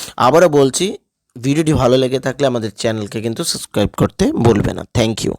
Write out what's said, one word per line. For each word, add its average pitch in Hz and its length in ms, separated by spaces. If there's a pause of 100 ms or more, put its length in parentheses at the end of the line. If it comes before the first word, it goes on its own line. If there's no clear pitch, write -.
(180)
আবারও 156 320
বলছি, 147 480 (440)
ভিডিওটি 151 320
ভালো 131 240
লেগে 131 220
থাকলে 135 280
আমাদের 113 240
চ্যানেলকে 110 500
কিন্তু 113 220
সাবস্ক্রাইব - 540
করতে - 340
ভুলবে 113 420
না। 85 100 (140)
Thank 113 280
you। 80 140